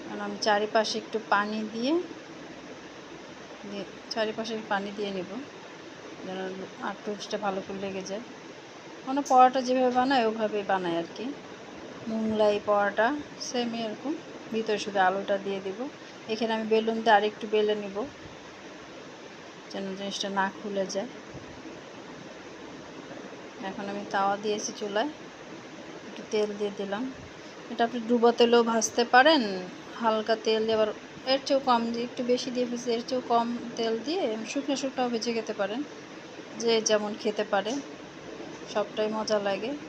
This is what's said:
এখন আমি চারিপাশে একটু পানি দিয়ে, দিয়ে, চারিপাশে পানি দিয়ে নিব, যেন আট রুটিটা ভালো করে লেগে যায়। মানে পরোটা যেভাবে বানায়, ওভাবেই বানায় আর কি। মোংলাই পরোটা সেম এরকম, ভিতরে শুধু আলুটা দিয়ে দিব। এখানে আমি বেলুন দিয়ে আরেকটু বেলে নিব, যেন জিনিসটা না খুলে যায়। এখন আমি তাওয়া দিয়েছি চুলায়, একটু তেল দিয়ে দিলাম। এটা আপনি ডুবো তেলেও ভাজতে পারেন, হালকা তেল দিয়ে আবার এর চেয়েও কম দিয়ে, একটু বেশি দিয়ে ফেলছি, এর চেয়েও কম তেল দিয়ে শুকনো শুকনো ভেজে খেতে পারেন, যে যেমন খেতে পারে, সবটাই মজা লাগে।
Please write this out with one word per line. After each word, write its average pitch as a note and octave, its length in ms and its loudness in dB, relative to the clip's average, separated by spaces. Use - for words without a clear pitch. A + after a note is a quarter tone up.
এখন G#3 220 -8
আমি G#3 200 -6
চারিপাশে G#3+ 560 4
একটু - 160 -4
পানি G#3+ 260 4
দিয়ে, A#3+ 180 2
দিয়ে, G3+ 160 -6
চারিপাশে A3 380 -2
পানি G3+ 240 0
দিয়ে G#3 200 -2
নিব, F3+ 140 -6
যেন F#3 140 -6
আট G3+ 80 -4
রুটিটা G#3 400 -4
ভালো F#3+ 200 0
করে G3 180 -8
লেগে F#3+ 260 -4
যায়। G#3 120 -6
মানে C4+ 140 2
পরোটা B3+ 360 10
যেভাবে B3+ 320 4
বানায়, B3+ 320 6
ওভাবেই G#3+ 420 0
বানায় F3 300 2
আর E3+ 140 -6
কি। G#3+ 100 -6
মোংলাই A3 460 4
পরোটা G#3 400 6
সেম A#3+ 220 0
এরকম, A3 280 -4
ভিতরে A3 320 0
শুধু G3+ 140 0
আলুটা G3 280 2
দিয়ে G3 200 -2
দিব। F#3+ 120 -4
এখানে A3 240 0
আমি A3 160 -2
বেলুন A3 320 4
দিয়ে A3+ 120 10
আরেকটু G#3+ 280 2
বেলে G#3+ 280 4
নিব, G3 140 -6
যেন G3 140 -6
জিনিসটা G3 300 -4
না F#3+ 80 4
খুলে G3 260 -2
যায়। G3+ 140 -2
এখন G3+ 240 -8
আমি G3+ 100 -6
তাওয়া G3 200 4
দিয়েছি G#3+ 260 -2
চুলায়, G#3+ 300 0
একটু - 140 -12
তেল G#3+ 160 2
দিয়ে G#3 200 -2
দিলাম। G3 240 -2
এটা A#3 160 0
আপনি A#3+ 120 -4
ডুবো A#3+ 300 8
তেলেও A#3+ 320 10
ভাজতে A3+ 320 2
পারেন, C#4 280 10
হালকা A3 340 4
তেল A3 220 4
দিয়ে A3 120 4
আবার G#3+ 120 6
এর C4+ 200 4
চেয়েও C4+ 220 6
কম A#3+ 140 6
দিয়ে, A#3 120 -2
একটু B3 180 -4
বেশি B3 180 2
দিয়ে B3 160 0
ফেলছি, A#3+ 300 -4
এর A#3+ 120 -2
চেয়েও B3+ 200 0
কম A#3 180 4
তেল A3+ 180 2
দিয়ে F4 160 0
শুকনো C#4 260 0
শুকনো C4 320 -2
ভেজে A#3+ 240 0
খেতে A3 280 -2
পারেন, G#3 200 0
যে A3+ 140 4
যেমন G#3+ 220 4
খেতে G#3+ 220 0
পারে, G3+ 280 0
সবটাই G#3+ 360 -2
মজা G#3+ 300 0
লাগে। G3+ 320 0